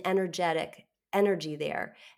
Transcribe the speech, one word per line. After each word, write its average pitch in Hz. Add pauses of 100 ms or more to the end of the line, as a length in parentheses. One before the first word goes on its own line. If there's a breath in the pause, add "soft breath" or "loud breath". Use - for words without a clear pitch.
energetic 175 (260)
energy 185
there, - (220 loud breath)